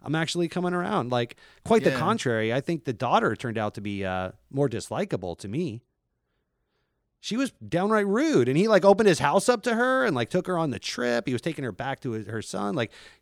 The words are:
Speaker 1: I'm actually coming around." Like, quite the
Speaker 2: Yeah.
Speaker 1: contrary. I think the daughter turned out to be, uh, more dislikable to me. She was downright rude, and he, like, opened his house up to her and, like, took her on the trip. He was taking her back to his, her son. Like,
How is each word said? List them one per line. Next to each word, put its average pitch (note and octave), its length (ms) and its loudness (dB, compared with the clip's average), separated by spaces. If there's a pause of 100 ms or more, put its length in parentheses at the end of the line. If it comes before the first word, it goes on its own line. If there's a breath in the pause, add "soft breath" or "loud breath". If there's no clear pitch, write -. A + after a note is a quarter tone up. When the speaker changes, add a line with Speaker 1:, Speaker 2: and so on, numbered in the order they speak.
Speaker 1:
I'm D#3 140 -4
actually E3 320 -2
coming F3+ 260 -2
around." F3 380 -2
Like, A#2+ 240 -2 (280 loud breath)
quite A3 200 4
the E3 60 6
Speaker 2:
Yeah. C3+ 100 -2
Speaker 1:
contrary. A#2+ 520 0
I C3+ 80 0
think E3 240 -4
the C3+ 80 -4
daughter B2+ 440 0
turned A2+ 220 -6
out G#2+ 160 -2
to A2 60 -12
be, G2+ 240 -6
uh, F#2 280 -4 (180)
more C#3 180 0
dislikable G#2 680 -6
to - 80 -14
me. A#2+ 360 -6 (1400)
She A3 180 -6
was C4+ 140 -2 (140)
downright G3+ 400 2
rude, A3 440 2
and C#3+ 80 2
he, G#3+ 100 4
like, G3 160 6
opened G3+ 240 8
his D#3+ 120 6
house D#3+ 280 4
up B3 140 2
to A#3 120 0
her C4 300 2
and, F#3+ 100 2
like, A#2+ 140 0
took F3+ 180 -2
her F3+ 120 -2
on E3 140 0
the G2 60 -6
trip. A#2+ 480 -2
He C3 60 -2
was A#2 80 -2
taking D#3 240 -6
her A2+ 80 -6
back B2+ 280 -8
to C3 100 -6
his, A2 160 -6
her A2 160 -8
son. - 320 -6
Like, A#2+ 180 -2 (300 loud breath)